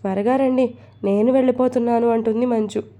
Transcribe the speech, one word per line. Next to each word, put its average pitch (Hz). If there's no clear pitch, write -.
త్వరగా 202
రండి, 254
నేను 208
వెళ్ళిపోతున్నాను," 247
అంటుంది 226
మంజు. 220